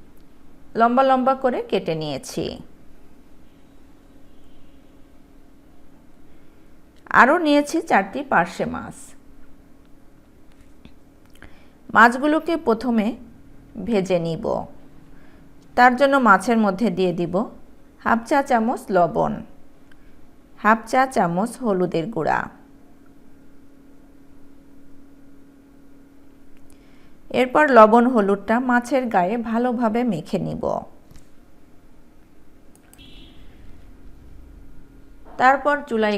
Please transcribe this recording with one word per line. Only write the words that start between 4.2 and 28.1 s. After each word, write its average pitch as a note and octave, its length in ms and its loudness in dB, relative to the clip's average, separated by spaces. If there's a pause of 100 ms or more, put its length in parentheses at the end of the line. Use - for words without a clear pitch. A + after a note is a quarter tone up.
আরও B3+ 140 8 (120)
নিয়েছি D4 300 2 (140)
চারটি G#3+ 300 0 (120)
পার্শে F3+ 320 0 (100)
মাছ। D#3+ 220 -12 (3000)
মাছগুলোকে D4+ 600 4 (120)
প্রথমে A3+ 400 0 (840)
ভেজে F#3 400 2
নিব। D#3+ 180 -6 (1300)
তার B3 220 8
জন্য C#4 140 6 (140)
মাছের A3+ 360 6
মধ্যে G3+ 240 2 (100)
দিয়ে F#3 220 2
দিব E3+ 140 -2 (680)
হাফ A3+ 240 2
চা D4+ 100 2 (100)
চামচ A#3+ 340 0 (140)
লবণ, E3+ 360 2 (1300)
হাফ A3+ 180 4 (100)
চা C4 120 4 (120)
চামচ F#3 360 0 (120)
হলুদের F3+ 520 0
গুঁড়া। C3+ 260 0 (4000)
এরপর C4 240 2 (120)
লবণ A3 280 10 (100)